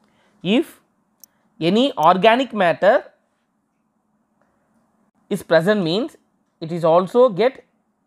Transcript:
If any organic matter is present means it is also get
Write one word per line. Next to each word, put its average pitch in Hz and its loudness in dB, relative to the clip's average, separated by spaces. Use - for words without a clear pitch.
If 220 -4
any 214 0
organic 214 2
matter 196 0
is 202 -8
present 175 0
means 196 -6
it 160 -14
is 170 -6
also 185 2
get 214 -4